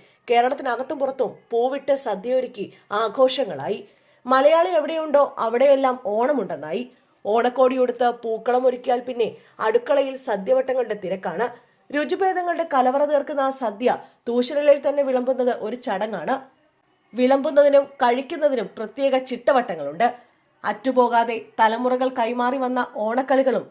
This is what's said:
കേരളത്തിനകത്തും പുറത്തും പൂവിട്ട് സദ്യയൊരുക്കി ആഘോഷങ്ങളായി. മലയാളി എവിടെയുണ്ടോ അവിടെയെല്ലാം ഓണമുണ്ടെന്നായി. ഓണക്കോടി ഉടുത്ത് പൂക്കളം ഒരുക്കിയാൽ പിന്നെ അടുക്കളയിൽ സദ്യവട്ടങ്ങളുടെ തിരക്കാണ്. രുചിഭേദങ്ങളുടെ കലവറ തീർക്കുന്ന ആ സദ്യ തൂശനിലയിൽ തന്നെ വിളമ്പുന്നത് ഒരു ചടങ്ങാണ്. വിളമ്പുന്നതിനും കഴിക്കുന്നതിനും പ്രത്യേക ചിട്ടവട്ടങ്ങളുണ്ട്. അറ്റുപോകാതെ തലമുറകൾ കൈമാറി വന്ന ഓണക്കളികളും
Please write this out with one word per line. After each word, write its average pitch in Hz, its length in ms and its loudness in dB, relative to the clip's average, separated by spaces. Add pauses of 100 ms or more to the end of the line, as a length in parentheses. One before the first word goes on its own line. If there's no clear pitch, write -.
(280)
കേരളത്തിനകത്തും 254 720 0
പുറത്തും 233 340 -4 (180)
പൂവിട്ട് 247 460 0
സദ്യയൊരുക്കി 226 680 -4 (280)
ആഘോഷങ്ങളായി. 214 880 0 (460)
മലയാളി 302 520 4
എവിടെയുണ്ടോ 302 440 2 (160)
അവിടെയെല്ലാം 254 600 4 (160)
ഓണമുണ്ടെന്നായി. 202 680 -2 (420)
ഓണക്കോടി 247 580 2
ഉടുത്ത് 240 260 0 (140)
പൂക്കളം 240 440 0
ഒരുക്കിയാൽ 247 420 0
പിന്നെ 240 200 -2 (380)
അടുക്കളയിൽ 262 500 0 (120)
സദ്യവട്ടങ്ങളുടെ 247 760 0
തിരക്കാണ്. 190 440 -4 (480)
രുചിഭേദങ്ങളുടെ 349 760 -2
കലവറ 262 300 2
തീർക്കുന്ന 285 460 0
ആ - 0 -
സദ്യ 226 480 -2 (300)
തൂശനിലയിൽ 285 600 2
തന്നെ 285 220 0
വിളമ്പുന്നത് 247 440 0 (120)
ഒരു 240 200 -8
ചടങ്ങാണ്. 208 500 -4 (800)
വിളമ്പുന്നതിനും 277 680 4 (180)
കഴിക്കുന്നതിനും 262 640 0 (100)
പ്രത്യേക 254 380 -2 (140)
ചിട്ടവട്ടങ്ങളുണ്ട്. 233 800 0 (560)
അറ്റുപോകാതെ 233 720 2 (240)
തലമുറകൾ 247 480 2
കൈമാറി 247 560 -2
വന്ന 247 160 -2 (240)
ഓണക്കളികളും 262 680 0